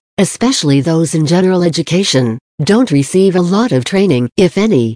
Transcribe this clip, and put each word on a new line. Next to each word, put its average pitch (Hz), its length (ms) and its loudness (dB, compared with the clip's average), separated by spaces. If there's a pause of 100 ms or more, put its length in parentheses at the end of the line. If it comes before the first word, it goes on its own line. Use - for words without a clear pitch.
(180)
especially 175 640 0
those 165 340 -2
in 156 100 0
general 180 380 0
education, 151 760 -2 (260)
don't 214 280 2
receive 180 460 2
a 180 40 2
lot 196 300 0
of 127 140 0
training, 170 500 0
if 185 220 0
any, 139 380 0